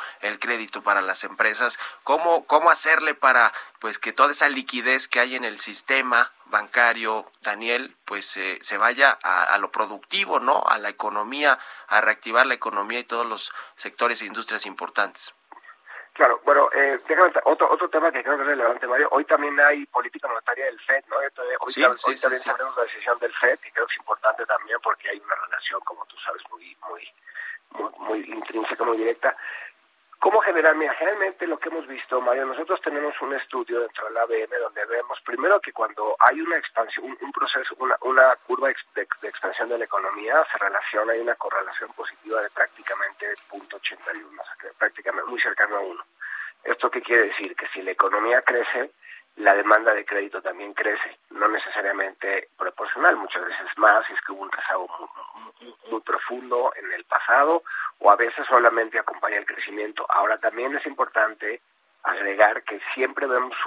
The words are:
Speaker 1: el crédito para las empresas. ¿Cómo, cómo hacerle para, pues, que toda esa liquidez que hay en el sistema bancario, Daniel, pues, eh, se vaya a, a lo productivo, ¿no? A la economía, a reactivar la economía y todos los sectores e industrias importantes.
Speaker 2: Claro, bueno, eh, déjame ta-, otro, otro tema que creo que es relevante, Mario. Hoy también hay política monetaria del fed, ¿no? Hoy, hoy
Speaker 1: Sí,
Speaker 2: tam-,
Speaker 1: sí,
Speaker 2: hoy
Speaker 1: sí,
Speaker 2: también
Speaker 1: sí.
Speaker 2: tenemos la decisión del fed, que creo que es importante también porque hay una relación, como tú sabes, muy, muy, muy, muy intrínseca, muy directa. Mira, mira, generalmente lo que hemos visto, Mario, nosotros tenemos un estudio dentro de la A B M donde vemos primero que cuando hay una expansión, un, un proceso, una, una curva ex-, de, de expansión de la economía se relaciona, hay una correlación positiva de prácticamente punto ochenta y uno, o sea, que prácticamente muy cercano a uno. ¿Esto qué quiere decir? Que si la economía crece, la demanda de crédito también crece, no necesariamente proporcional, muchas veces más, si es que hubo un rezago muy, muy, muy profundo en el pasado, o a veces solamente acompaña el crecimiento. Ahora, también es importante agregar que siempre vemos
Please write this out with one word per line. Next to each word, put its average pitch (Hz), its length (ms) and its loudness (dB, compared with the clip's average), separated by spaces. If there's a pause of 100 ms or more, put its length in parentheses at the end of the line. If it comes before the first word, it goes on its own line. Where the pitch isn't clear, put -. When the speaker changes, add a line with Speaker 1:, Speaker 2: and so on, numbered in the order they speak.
(200)
Speaker 1:
el 104 180 -4
crédito 110 440 -4
para 101 180 4
las 95 240 -4
empresas. 110 520 0 (280)
¿Cómo, 160 420 2
cómo 160 240 6
hacerle 160 460 2
para, 123 360 4 (280)
pues, 110 180 -6
que 113 140 -6
toda 139 180 6
esa 147 180 2
liquidez 131 600 -2
que 127 100 0
hay 127 160 2
en 123 80 -4
el 107 160 -6
sistema 120 720 0 (160)
bancario, 113 800 2 (160)
Daniel, 117 640 -4
pues, 101 320 -8
eh, 95 260 -4
se 104 160 -6
vaya 123 460 4
a, 90 180 4
a 101 160 4
lo 98 140 -2
productivo, 135 640 -2
¿no? 123 300 2
A - 100 2
la 104 100 -6
economía, 113 720 -2 (300)
a 104 120 4
reactivar 113 460 2
la 127 80 0
economía 110 460 -4
y 123 40 -10
todos 117 220 -4
los 110 260 -8 (220)
sectores 113 480 -2
e 107 40 -8
industrias 107 400 -6
importantes. - 680 -6 (800)
Speaker 2:
Claro, - 320 4
bueno, 143 300 6
eh, 139 340 2
déjame 165 220 6
ta-, - 140 2
otro, - 260 4
otro 156 180 2
tema - 240 2
que 127 100 -4
creo 135 140 0
que 139 60 -2
es 139 60 0
relevante, 123 380 0
Mario. 127 260 2
Hoy 147 120 2
también 147 340 2
hay 147 280 4
política 156 420 -4
monetaria 123 380 -4
del 120 140 -6
fed, 135 280 0
¿no? - 80 -4
Hoy, 139 80 0 (360)
hoy - 120 -6
Speaker 1:
Sí, 127 80 -2
Speaker 2:
tam-, 127 160 6
Speaker 1:
sí, 120 140 -2
Speaker 2:
hoy 135 60 -4
Speaker 1:
sí, - 60 -8
Speaker 2:
también 127 200 0
Speaker 1:
sí. 123 80 -6
Speaker 2:
tenemos 127 260 -4
la 123 60 0
decisión - 380 -2
del 117 160 -2
fed, 120 240 2
que - 100 -18
creo - 160 -2
que - 80 -6
es - 60 -10
importante - 440 -2
también 120 380 -4
porque - 260 -4
hay - 100 -6
una - 180 -4
relación, - 440 -6
como - 260 -10
tú - 120 -20
sabes, - 320 -10
muy, - 260 -20 (120)
muy, - 200 -14 (600)
muy, - 280 -8
muy 107 360 -6
intrínseca, 110 500 -4
muy 117 140 0
directa. 117 360 0 (1160)
Mira, 156 220 6
mira, 151 200 0
generalmente 190 520 -2
lo 160 120 -2
que - 100 -6
hemos 156 180 -6
visto, 131 340 -4
Mario, 123 240 2
nosotros 160 380 -4
tenemos 147 400 -4
un 135 120 -4
estudio 120 460 -4
dentro 110 260 -6
de 107 60 -8
la 117 100 0
A 117 40 2
B 113 160 0
M 123 160 -6
donde 110 260 -4
vemos 123 380 -6
primero 175 380 2
que - 120 -12
cuando 107 460 -4
hay 131 220 6
una 165 180 -2
expansión, - 480 -4
un, 131 140 -12
un - 120 -12
proceso, - 460 -2
una, 127 240 0
una 131 340 6 (100)
curva 139 240 0
ex-, - 140 -8 (100)
de, 101 140 -4 (140)
de 104 60 -10
expansión - 400 -6
de 120 100 -2
la 113 60 -2
economía 110 680 0
se - 60 -4
relaciona, 104 540 -2
hay 113 80 0
una 117 160 -2
correlación - 580 -6
positiva 110 480 -6
de 104 80 -6
prácticamente - 760 -4 (220)
punto - 280 -16
ochenta - 380 -8
y - 40 -12
uno, - 240 -18
o - 20 -10
sea, - 160 -16
que - 160 -14
prácticamente - 540 -4
muy 120 100 -4
cercano 104 360 0
a 98 40 -2
uno. 90 240 -8 (600)
¿Esto - 260 -2
qué 185 100 -4
quiere 117 280 4
decir? - 280 -6
Que - 120 -8
si 95 120 -12
la 95 120 -6
economía 113 500 2
crece, 123 480 0 (460)
la 101 180 6
demanda 107 400 6
de 101 100 -4
crédito 101 380 -4
también 101 320 -10
crece, - 440 -2 (120)
no 101 180 0
necesariamente 98 1120 -4
proporcional, - 580 0
muchas - 280 -8
veces 90 220 -8 (100)
más, 107 300 6
si - 60 -8
es 92 80 -4
que - 120 -10
hubo 95 100 -10
un 98 100 -8
rezago - 340 -4 (120)
muy, - 100 -14 (520)
muy, 240 160 -20 (140)
muy - 100 -4
profundo 123 760 -2
en - 160 -8
el - 120 -8
pasado, 143 580 4 (380)
o 101 100 8
a 104 60 10
veces 117 300 0
solamente 117 520 4
acompaña - 380 -4
el 104 100 -4
crecimiento. 104 640 -8
Ahora, 104 300 4
también 120 360 -2
es 143 120 -4
importante 110 720 -2 (420)
agregar 101 640 2
que 101 160 -8 (140)
siempre 135 320 -2
vemos 127 300 0 (100)